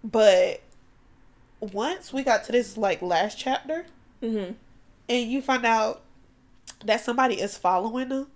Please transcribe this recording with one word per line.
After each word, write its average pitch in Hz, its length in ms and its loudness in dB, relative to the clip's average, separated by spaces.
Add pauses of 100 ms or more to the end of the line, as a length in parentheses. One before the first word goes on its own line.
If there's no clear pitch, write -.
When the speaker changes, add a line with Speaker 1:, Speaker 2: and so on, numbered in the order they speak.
Speaker 1:
But 208 580 4 (960)
once 220 540 -6
we 269 100 -4
got 226 220 2
to - 80 -10
this, 240 240 0
like, 196 240 0
last 180 360 0
chapter, 311 480 -4 (380)
Speaker 2:
Mm-hmm. 214 300 -4 (560)
Speaker 1:
and 240 220 0
you 269 100 -2
find 254 240 0
out 226 360 0 (840)
that 208 160 2
somebody 247 400 0
is 202 160 -4
following 220 520 0
them 269 260 -4